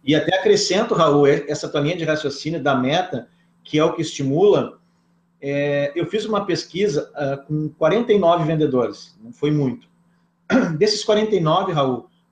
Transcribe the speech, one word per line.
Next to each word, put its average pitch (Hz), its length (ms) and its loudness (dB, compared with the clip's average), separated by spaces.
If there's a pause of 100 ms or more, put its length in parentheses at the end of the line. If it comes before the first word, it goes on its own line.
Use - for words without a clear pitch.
E 143 120 2
até 156 240 0
acrescento, 202 560 2
Raul, 147 340 4
e-, - 180 2
essa 147 220 -6
tua 147 140 -2
linha 165 140 -2
de 165 80 -6
raciocínio 151 580 -4
da 139 120 2
meta, 131 540 -2 (340)
que - 160 -2
é 151 60 4
o 160 80 0
que 165 80 -8
estimula, 147 800 0 (640)
é, 143 520 -2
eu 160 120 -4
fiz 208 180 -4
uma 202 220 -4
pesquisa, 170 680 -4
ah, 139 220 -4
com 151 320 -6
quarenta 196 420 0
e 208 80 6
nove 170 260 4
vendedores, 131 800 -2
não 117 80 -20
foi 147 200 -4
muito. 143 360 -2 (600)
<clears throat> 175 300 2
Desses 214 260 0
quarenta 214 300 0
e 185 60 2
nove, 175 320 0
Raul, 135 360 -2 (240)